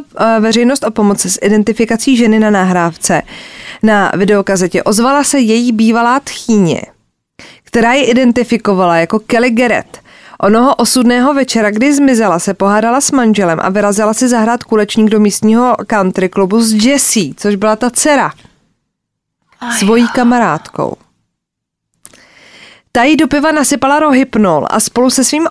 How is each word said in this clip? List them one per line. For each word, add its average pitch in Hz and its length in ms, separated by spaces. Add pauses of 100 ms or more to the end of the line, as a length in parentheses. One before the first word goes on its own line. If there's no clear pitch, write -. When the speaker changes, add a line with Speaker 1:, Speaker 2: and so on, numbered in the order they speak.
(200)
Speaker 1:
eh, 226 200
veřejnost 240 440
o 220 60
pomoc 202 360
s 180 160
identifikací 220 760
ženy 226 220
na 214 120
nahrávce, 180 720 (600)
na 208 340
videokazetě, 190 680
ozvala 254 420
se 277 160
její 240 320
bývalá 226 480
tchýně, 196 640 (840)
která 233 280
ji 285 120
identifikovala 226 920
jako 165 220
Kelly 240 320
Garrett. 226 480 (420)
Onoho 233 340
osudného 247 600
večera, 240 360
kdy 254 240
zmizela, 226 440
se 196 160
pohádala 220 460
s - 100
manželem 208 520
a - 80
vyrazila 208 440
si 254 140
zahrát 240 360
kulečník 214 460
do 214 100
místního 220 560 (100)
country 190 420
klubu 196 340
s 220 220
Jessie, 240 520
což 208 200
byla 214 200
ta 240 140
dcera, 247 420 (1300)
Speaker 2:
Aj. 240 180
Speaker 1:
svojí 226 300
kamarádkou. 233 880 (2000)
Ta 233 80
jí 294 140
do 285 120
piva 294 240
nasypala 285 480
rohypnol 254 720
a 220 100
spolu 247 300
se 262 140
svým 311 260